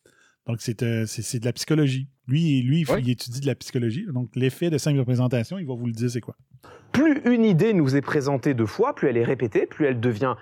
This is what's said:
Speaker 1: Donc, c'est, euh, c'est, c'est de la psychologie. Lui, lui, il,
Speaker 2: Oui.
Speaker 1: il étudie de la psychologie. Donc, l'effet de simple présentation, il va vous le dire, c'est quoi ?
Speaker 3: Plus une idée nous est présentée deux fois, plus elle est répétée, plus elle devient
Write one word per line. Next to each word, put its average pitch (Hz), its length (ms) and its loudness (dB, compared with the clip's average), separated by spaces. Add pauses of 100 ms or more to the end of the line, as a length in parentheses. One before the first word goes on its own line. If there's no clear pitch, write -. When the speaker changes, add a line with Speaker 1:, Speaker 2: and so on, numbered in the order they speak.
(480)
Speaker 1:
Donc, 120 140 -4
c'est, 113 200 -6
euh, 117 240 0
c'est, - 180 -10
c'est 120 160 -6
de 107 60 -6
la 120 80 -2
psychologie. 135 540 0 (200)
Lui, 143 360 2
lui, 143 180 2
il, 139 100 -2
Speaker 2:
Oui. 180 120 0
Speaker 1:
il 123 80 0
étudie 123 300 -6
de 139 60 -2
la 127 80 0
psychologie. 120 560 -4
Donc, 127 240 -6
l'effet 131 360 0
de 151 80 0
simple 143 240 0
présentation, 123 560 0
il 165 80 -8
va 131 80 -6
vous 120 120 -8
le 117 40 -4
dire, 117 180 -2
c'est 120 120 -6
quoi ? - 140 -16 (560)
Speaker 3:
Plus 294 340 4
une 233 180 4
idée 214 300 4
nous 143 240 4
est 139 40 2
présentée 143 520 0
deux 117 120 2
fois, 262 300 0
plus 156 140 2
elle 117 80 0
est 117 80 2
répétée, 131 400 0
plus - 200 -2
elle 127 140 0
devient 120 420 0